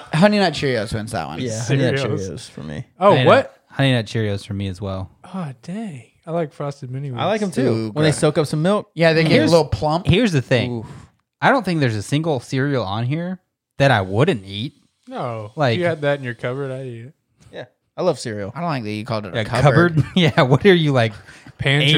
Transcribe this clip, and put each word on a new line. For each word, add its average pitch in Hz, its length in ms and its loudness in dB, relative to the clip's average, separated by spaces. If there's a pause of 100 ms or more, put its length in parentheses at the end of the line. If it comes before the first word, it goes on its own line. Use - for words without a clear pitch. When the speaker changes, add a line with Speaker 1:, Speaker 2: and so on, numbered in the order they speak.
(140)
Speaker 1:
Uh, 160 40 2
Honey 208 200 4
Nut 180 160 2
Cheerios 123 400 -2
wins 110 200 -6
that 80 140 -4
one. 80 140 -8
Speaker 2:
Yeah, 117 220 -6
Honey 135 180 0
Nut 123 180 0
Speaker 3:
Cereals. 104 300 -4
Speaker 2:
Cheerios - 200 -12
for - 140 -16
me. 76 220 -10 (140)
Speaker 3:
Oh, 190 160 6
Speaker 4:
Honey 127 100 4
Speaker 3:
what? 190 100 8 (100)
Speaker 4:
Nut, - 120 -20 (140)
Honey 135 220 2
Nut 113 120 0
Cheerios 104 400 -4
for 101 80 -8
me 98 140 -4
as 92 120 -8
well. 95 300 -8 (160)
Speaker 3:
Oh, 175 260 -10 (120)
dang. 180 420 -12 (200)
I 165 60 -10
like 165 220 -4
Frosted 139 380 -10
Mini 139 180 -8
Wheats. 123 100 -8
Speaker 2:
I 156 60 -2
like 208 160 0
'em 202 100 -2
too. - 160 -2
Speaker 1:
Ooh, 113 240 0
Speaker 2:
When 151 120 0
they 151 80 4
Speaker 1:
gross. - 80 -2
Speaker 2:
soak 156 180 2
up 151 80 2
some 151 160 -2
milk. 196 320 0
Speaker 1:
Yeah, 165 200 4
they 165 100 4
get 156 80 2
Speaker 4:
Here's 294 180 6
Speaker 1:
a 170 60 6
little 156 120 4
plump. 156 380 -2
Speaker 4:
Here's 190 260 4
the 139 100 2
thing. 123 380 0
Speaker 2:
Oof. 107 60 -12 (560)
Speaker 4:
I 170 80 4
don't 247 160 2
think 170 140 -2
there's 120 160 2
a 101 80 -4
single 151 360 -2
cereal 135 460 -2
on 107 220 -4
here 170 340 -6 (380)
that 139 100 6
I 110 120 4
wouldn't 104 440 0
eat. 101 300 -10 (320)
Speaker 3:
No. 120 480 -8
Speaker 4:
Like 131 180 0
Speaker 3:
If 180 60 0
you 170 80 0
had 160 140 -2
that 143 180 0
in 135 40 -12
your 120 120 -6
cupboard, 135 360 -6
I'd 135 140 -10
eat 117 220 -12
it. 156 60 -20 (380)
Speaker 2:
Yeah. 156 140 -14 (320)
I 156 60 -4
love 165 160 0
cereal. 104 360 -8
Speaker 1:
I 143 60 -8
don't 170 80 -4
like 131 140 -4
that 104 80 -6
you 107 120 -6
called 110 220 -6
it 87 100 -10
a 117 60 -2
Speaker 4:
A 107 40 -2
Speaker 1:
cupboard. 139 500 4
Speaker 4:
cupboard? 143 160 2
<laughs> - 40 -4
Yeah, 175 280 2
what 127 200 2
are 196 120 8
you, 151 180 2
like, 113 200 2 (440)
Speaker 3:
Pantry? 143 400 2